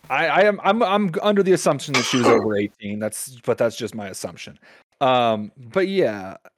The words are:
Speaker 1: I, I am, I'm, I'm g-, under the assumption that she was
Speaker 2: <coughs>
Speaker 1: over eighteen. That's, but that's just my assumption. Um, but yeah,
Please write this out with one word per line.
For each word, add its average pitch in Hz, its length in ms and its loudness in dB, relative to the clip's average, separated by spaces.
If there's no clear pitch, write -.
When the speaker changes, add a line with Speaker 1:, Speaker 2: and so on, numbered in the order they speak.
Speaker 1:
I, 147 180 0
I 151 160 2
am, 208 200 2
I'm, 208 180 2
I'm 202 300 2
g-, 165 100 -6
under 202 220 2
the 185 80 2
assumption 151 440 0
that 123 80 2
she 135 140 -2
was 120 100 2
Speaker 2:
<coughs> - 0 -
Speaker 1:
over 110 300 4
eighteen. 104 420 -6
That's, 107 320 -8
but 120 160 -2
that's 117 180 0
just 110 180 -8
my 104 140 -10
assumption. 90 500 -14
Um, 117 560 2
but 160 320 -2
yeah, 107 480 -2